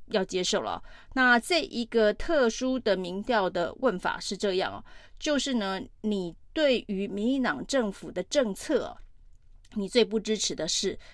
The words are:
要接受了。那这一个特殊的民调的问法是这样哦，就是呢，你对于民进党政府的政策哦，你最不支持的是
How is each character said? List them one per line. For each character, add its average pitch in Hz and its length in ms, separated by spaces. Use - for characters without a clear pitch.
要 190 160
接 180 200
受 185 160
了。 98 220
那 247 260
这 330 220
一 - 240
个 214 260
特 254 380
殊 262 280
的 214 180
民 185 260
调 214 260
的 175 320
问 208 180
法 - 220
是 - 160
这 196 180
样 147 200
哦， - 100
就 294 200
是 262 160
呢， 190 260
你 190 320
对 277 360
于 196 200
民 202 200
进 269 140
党 160 240
政 240 240
府 - 200
的 - 140
政 247 300
策 220 320
哦， - 100
你 202 120
最 226 160
不 214 160
支 214 180
持 - 180
的 156 120
是 - 320